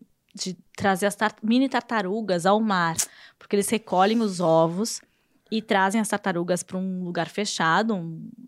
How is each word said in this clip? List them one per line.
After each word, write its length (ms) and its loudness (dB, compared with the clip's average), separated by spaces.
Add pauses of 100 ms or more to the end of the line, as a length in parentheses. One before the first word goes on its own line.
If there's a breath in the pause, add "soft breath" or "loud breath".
(340)
de 220 -8 (200)
trazer 300 0
as 80 -2
tar-, 300 -2
mini 240 2
tartarugas 760 -2
ao 160 6
mar, 360 0 (420 loud breath)
porque 160 -6
eles 140 0
recolhem 520 2
os 200 -2
ovos 600 2 (480)
e 140 -4
trazem 380 2
as 80 -2
tartarugas 560 -2
pra 120 -10
um 280 -4
lugar 240 -4
fechado, 680 0
um 340 -8 (200)